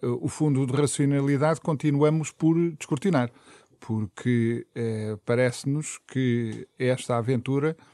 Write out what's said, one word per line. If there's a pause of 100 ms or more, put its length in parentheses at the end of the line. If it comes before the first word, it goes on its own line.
eh,
o
fundo
de
racionalidade
continuamos
por (160)
descortinar, (480)
porque,
eh,
parece-nos (100)
que (120)
esta
aventura (180)